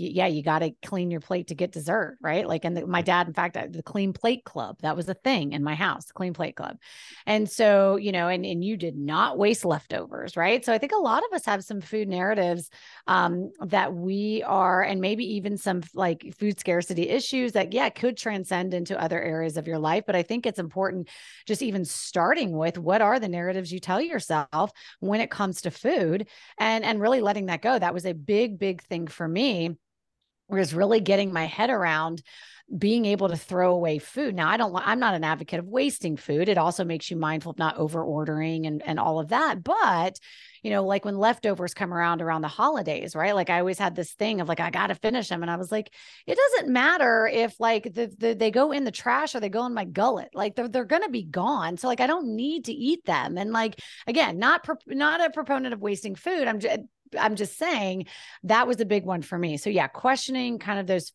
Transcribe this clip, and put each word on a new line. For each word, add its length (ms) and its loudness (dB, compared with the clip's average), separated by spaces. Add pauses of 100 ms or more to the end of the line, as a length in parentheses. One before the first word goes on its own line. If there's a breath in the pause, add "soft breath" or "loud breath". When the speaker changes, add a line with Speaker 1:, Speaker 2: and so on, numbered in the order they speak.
Speaker 1:
y-, 120 -6
yeah, 140 2
you 160 0
gotta 300 2 (120)
clean 280 -2
your 80 -4
plate 260 -4
to 80 -8
get 160 -2
dessert, 500 -2
right? 260 0
Like, 180 -2
and 120 -2
the, 120 -4
my 100 0
Speaker 2:
Right. 60 0
Speaker 1:
dad, 240 2
in 60 -8
fact, 220 -2
uh, 140 -6
the 140 -10
clean 280 -2
plate 320 -2
club, 380 -10
that 140 -2
was 120 -4
a 60 -4
thing 380 0
in 100 -2
my 140 -2
house, 340 -4
clean 240 -6
plate 220 -4
club. 220 -10 (460 loud breath)
And 240 2
so, 460 6
you 160 0
know, 160 2
and, 180 0
and 200 -2
you 120 -2
did 200 -4
not 420 0
waste 260 4
leftovers, 720 -4
right? 280 2
So 80 0
I 60 4
think 120 -4
a 60 2
lot 280 2
of 80 -6
us 120 -4
have 180 0
some 180 -8
food 280 -4
narratives, 600 0 (380 loud breath)
um, 460 2 (140)
that 280 0
we 500 -2
are, 380 4
and 180 0
maybe 360 -2
even 200 -4
some, 280 -2 (100)
like, 460 -2
food 180 0
scarcity 500 0
issues 440 0
that, 200 0
yeah, 180 2
could 260 -2
transcend 580 -2
into 260 -4
other 220 -2
areas 340 -2
of 120 -6
your 100 -2
life. 260 0
But 120 0
I 80 2
think 220 -4
it's 120 -4
important 500 -4 (380 loud breath)
just 160 -2
even 220 -2
starting 640 0
with 260 0
what 260 2
are 180 4
the 80 -4
narratives 440 -4
you 60 -6
tell 220 -2
yourself 720 -2 (260 loud breath)
when 220 0
it 100 -2
comes 320 -4
to 80 -4
food 560 0 (320 loud breath)
and, 260 2
and 160 0
really 200 4
letting 260 0
that 60 -2 (100)
go. 160 4
That 160 0
was 120 -4
a 80 -2
big, 440 0
big 240 -4
thing 240 -6
for 220 -6
me, 480 0 (720)
was 260 0
really 260 4
getting 320 2
my 120 0
head 260 0
around 520 0 (540 loud breath)
being 280 2
able 240 2
to 80 -2
throw 380 2
away 240 0
food. 360 -4
Now, 140 2
I 80 4
don't, 180 0
I'm 240 0
not 160 2
an 80 -2
advocate 380 -2
of 60 -6
wasting 500 -2
food. 320 0
It 80 4
also 280 2
makes 260 -4
you 80 -6
mindful 340 -2
of 60 -10
not 180 0
over 260 -2
ordering 640 -2
and, 160 -4
and 160 -4
all 220 2
of 80 -6
that. 340 0
But, 560 2 (440 loud breath)
you 80 -4
know, 140 2
like 200 0
when 140 -4
leftovers 560 2
come 180 -4
around, 300 2
around 180 0
the 80 -2
holidays, 640 0
right? 200 2
Like 160 2
I 80 4
always 200 0
had 160 0
this 200 -6
thing 260 0
of 80 -2
like, 120 0
"I 100 -2
gotta 240 0
finish 340 -2
them." 140 -4
And 80 -2
I 60 -2
was 140 -8
like, 220 -4 (340 loud breath)
"It 120 0
doesn't 340 4
matter 540 4
if 340 0
like 320 2
the, 240 -2
the, 180 2
they 160 2
go 220 4
in 120 0
the 60 -2
trash 440 0
or 60 -6
they 100 -2
go 160 -2
in 80 -4
my 100 -4
gullet, 500 0
like 220 -2
they're, 120 -2
they're 160 -2
gonna 260 2
be 140 -4
gone. 520 -2
So 120 -4
like, 120 0
I 60 4
don't 300 0
need 300 -4
to 60 -6
eat 320 0
them." 320 0
And 160 -4
like, 260 0 (280 loud breath)
again, 320 2
not 260 4
pro-, 120 -4 (100)
not 340 0
a 100 2
proponent 440 -2
of 60 -8
wasting 340 -4
food. 340 -2
I'm 120 -2
ju-, 280 -2 (300)
I'm 180 2
just 220 -6
saying 480 -2 (380 loud breath)
that 220 6
was 140 2
a 60 -2
big 180 2
one 160 -2
for 160 -8
me. 220 -2
So 100 -6
yeah, 200 2
questioning 720 0
kind 200 -4
of 80 -4
those 280 0